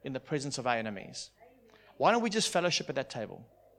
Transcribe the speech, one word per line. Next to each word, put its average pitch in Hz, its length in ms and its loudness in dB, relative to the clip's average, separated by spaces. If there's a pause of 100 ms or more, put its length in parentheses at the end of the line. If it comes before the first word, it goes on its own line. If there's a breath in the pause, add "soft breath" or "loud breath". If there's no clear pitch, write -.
in 139 120 -6
the 131 60 -6
presence 139 360 -4
of 123 100 -4
our 120 100 4
enemies. 110 520 -6 (680 soft breath)
Why 165 140 6
don't 233 100 4
we 226 80 2
just 214 180 2
fellowship 175 400 2
at 135 60 -6
that 135 160 -4
table? 107 340 -10 (340)